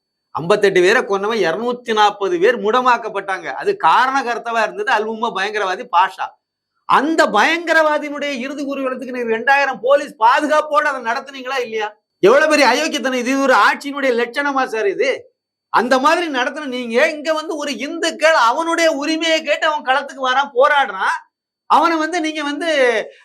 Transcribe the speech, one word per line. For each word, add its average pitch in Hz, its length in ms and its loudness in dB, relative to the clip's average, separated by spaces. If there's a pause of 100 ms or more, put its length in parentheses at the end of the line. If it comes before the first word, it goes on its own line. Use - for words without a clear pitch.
(300)
ஐம்பத்தெட்டு 185 520 2
பேரை 220 200 4
கொன்னவன், 202 400 -2
இருநூத்தி 226 520 -4
நாற்பது 202 460 2
பேர் 214 240 2
முடமாக்கப்பட்டாங்க. 214 800 -2
அது 165 380 -4
காரணகர்த்தவா 233 800 0
இருந்தது 208 280 -4
அல்வுமா 220 440 -2
பயங்கரவாதி 202 560 -4
பாஷா. 175 360 0 (580)
அந்த 302 400 2
பயங்கரவாதியினுடைய 294 1120 0
இறுதி 277 260 -8
ஊர்வலத்துக்கு 262 500 -6
நீங்க 226 220 -2
ரெண்டாயிரம் 269 440 2
போலீஸ் 269 380 2
பாதுகாப்போட 302 640 2
அதை 277 180 -2 (100)
நடத்துனீங்களா 269 480 -6
இல்லையா? 220 280 -6 (320)
எவ்வளவு 277 300 6
பெரிய 294 180 4
அயோக்கியத்தனம் 254 560 0
இது! 269 180 0
ஒரு 269 120 4
ஆட்சியினுடைய 269 600 2
லட்சணமா 262 520 -2
சார் 214 220 -2
இது? 196 220 -2 (600)
அந்த 240 300 2
மாதிரி 330 280 0
நடத்தின 277 380 -4
நீங்க 247 440 -2
இங்க 311 240 -4
வந்து 320 220 -6
ஒரு 294 220 -6
இந்துக்கள் 311 560 0
அவனுடைய 320 580 2
உரிமையை 320 520 -2
கேட்டு 320 240 -2
அவன் 294 180 -2
களத்துக்கு 262 440 -2
வரான், 262 240 -2
போராடுறான். 262 640 2 (500)
அவனை 320 320 2
வந்து 320 240 -2
நீங்க 311 220 -4
வந்து, 285 260 -4 (560)